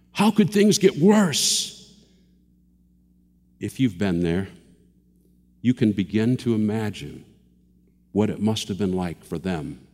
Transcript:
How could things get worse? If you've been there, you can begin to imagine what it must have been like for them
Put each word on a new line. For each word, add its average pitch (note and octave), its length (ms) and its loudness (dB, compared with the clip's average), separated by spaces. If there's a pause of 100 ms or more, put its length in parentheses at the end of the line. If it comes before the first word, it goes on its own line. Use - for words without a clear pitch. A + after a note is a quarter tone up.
(100)
How G#3 220 2
could G#3 180 2
things G#3 280 4
get - 200 2
worse? - 960 2 (1700)
If - 180 -10
you've A2 200 -2
been F#2 220 -2
there, F2 280 -2 (1120)
you B2 120 2
can A2 180 2
begin G#2+ 460 0
to A#2 160 -2
imagine G#2+ 680 -4 (840)
what G#2 200 0
it - 100 -8
must G#2+ 260 -2
have F#2+ 120 -8
been F#2 180 -2
like F2 260 -6
for E2+ 160 -10
them D2+ 420 -8 (140)